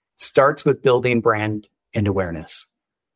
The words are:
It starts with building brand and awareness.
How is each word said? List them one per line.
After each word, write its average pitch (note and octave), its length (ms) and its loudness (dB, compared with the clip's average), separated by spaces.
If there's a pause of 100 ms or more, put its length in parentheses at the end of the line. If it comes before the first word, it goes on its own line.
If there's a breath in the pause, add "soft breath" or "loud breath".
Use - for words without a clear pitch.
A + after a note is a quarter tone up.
(160)
It - 40 -8
starts D3 440 2
with C#3 180 0
building A#2+ 380 2
brand G#2+ 480 -2 (260)
and G2+ 140 0
awareness. F2 580 -4 (500)